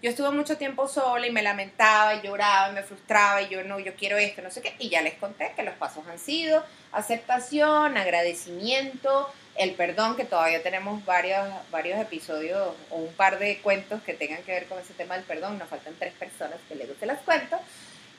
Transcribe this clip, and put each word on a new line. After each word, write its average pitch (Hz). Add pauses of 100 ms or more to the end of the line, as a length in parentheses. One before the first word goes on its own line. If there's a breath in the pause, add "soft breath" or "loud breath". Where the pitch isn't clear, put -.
Yo 240
estuve 277
mucho 285
tiempo 269
sola 247
y 240
me 220
lamentaba, 214
y 208
lloraba, 202
y 202
me 202
frustraba, 202
y 196
yo, 190
"No, 196
yo 190
quiero 202
esto, 202
no 185
sé 233
qué". -
Y 226
ya 165
les 160
conté -
que -
los 196
pasos -
han 170
sido 311 (260 loud breath)
aceptación, 269
agradecimiento, 214 (240 loud breath)
el 185
perdón, 208
que 247
todavía 165
tenemos 196
varios, 185 (240)
varios 170
episodios 170 (160)
o 165
un 165
par 190
de 202
cuentos 202
que 160
tengan 156
que 190
ver 180
con 185
ese 180
tema 180
del 185
perdón. 185
Nos 165
faltan 156
tres 180
personas 175
que 156
luego 135
te 202
las 285
cuento. 330 (600 loud breath)